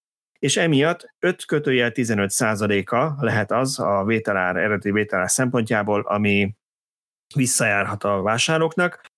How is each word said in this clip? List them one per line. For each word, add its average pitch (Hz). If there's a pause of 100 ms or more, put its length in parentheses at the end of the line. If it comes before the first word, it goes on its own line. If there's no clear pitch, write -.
(400)
és 139
emiatt 165
öt 175
kötőjel 131
tizenöt 107
százaléka 107
lehet 110
az 135
a 98
vételár, 98
eredeti 101
vételár 98
szempontjából, 110
ami 101 (800)
visszajárhat 104
a 101
vásárlóknak. 160 (140)